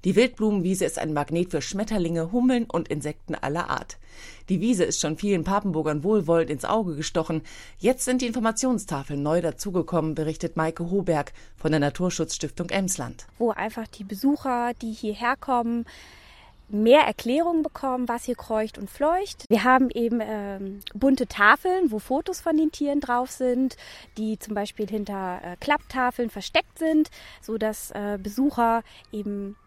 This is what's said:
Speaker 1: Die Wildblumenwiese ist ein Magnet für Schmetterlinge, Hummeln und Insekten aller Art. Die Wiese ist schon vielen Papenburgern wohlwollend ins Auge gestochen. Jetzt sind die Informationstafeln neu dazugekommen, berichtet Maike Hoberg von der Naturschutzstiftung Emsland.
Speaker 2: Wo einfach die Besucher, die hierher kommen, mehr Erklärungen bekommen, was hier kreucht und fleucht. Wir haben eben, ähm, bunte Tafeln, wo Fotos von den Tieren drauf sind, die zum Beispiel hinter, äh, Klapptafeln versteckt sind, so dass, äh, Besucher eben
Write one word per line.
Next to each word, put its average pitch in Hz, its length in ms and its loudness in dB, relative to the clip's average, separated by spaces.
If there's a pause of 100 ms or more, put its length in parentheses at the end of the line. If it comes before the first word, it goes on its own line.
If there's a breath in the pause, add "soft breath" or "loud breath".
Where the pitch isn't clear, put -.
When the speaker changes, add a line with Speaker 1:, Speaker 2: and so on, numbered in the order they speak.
Speaker 1:
Die 180 100 4
Wildblumenwiese 202 680 2
ist - 120 -4
ein 156 140 -4
Magnet 165 380 0
für 151 100 -2
Schmetterlinge, 180 720 -2
Hummeln 247 320 2
und 165 240 -4
Insekten 117 460 -6
aller 147 340 -4
Art. - 300 -6 (500 loud breath)
Die 190 140 2
Wiese 214 220 2
ist - 180 -2
schon 156 160 -2
vielen 190 260 0
Papenburgern 160 580 0
wohlwollend 165 460 4
ins 147 160 -4
Auge 190 320 -2
gestochen. 156 460 -2 (340 loud breath)
Jetzt 254 300 0
sind 254 160 0
die 247 40 0
Informationstafeln 220 960 -2
neu 160 200 2
dazugekommen, 160 720 0
berichtet 160 420 -4
Maike 160 340 -2
Hoberg 170 440 0 (200 soft breath)
von 151 180 0
der 156 80 4
Naturschutzstiftung 165 920 -2
Emsland. 185 560 -4 (100)
Speaker 2:
Wo 233 140 2
einfach 220 360 -6
die - 180 -16
Besucher, 240 760 0
die 220 120 -6
hierher 233 440 -2
kommen, 233 480 0 (840 loud breath)
mehr 220 340 8
Erklärungen 311 600 2
bekommen, 254 460 -4
was 233 160 -4
hier 247 100 -4
kreucht 220 440 -4
und 202 100 -10
fleucht. 349 640 -2
Wir 196 120 4
haben 254 280 6
eben, 233 320 0
ähm, 202 580 -6 (140)
bunte 262 320 4
Tafeln, 294 640 6
wo 214 80 -2
Fotos - 420 -4
von 320 160 2
den 311 160 4
Tieren 285 280 0
drauf 247 300 0
sind, 254 460 0 (400 loud breath)
die 220 220 -2
zum 214 160 -8
Beispiel 208 340 -4
hinter, 196 560 -4
äh, 180 160 -10
Klapptafeln 254 680 -2
versteckt - 480 -4
sind, 311 320 4 (320 loud breath)
so 220 160 -6
dass, 214 320 -4
äh, 202 320 -6
Besucher 233 600 2 (280 loud breath)
eben 202 460 -6 (100)